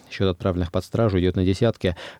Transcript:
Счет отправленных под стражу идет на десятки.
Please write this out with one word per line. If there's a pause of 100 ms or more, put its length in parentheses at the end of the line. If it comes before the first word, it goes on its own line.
(100)
Счет
отправленных
под
стражу
идет
на
десятки. (240)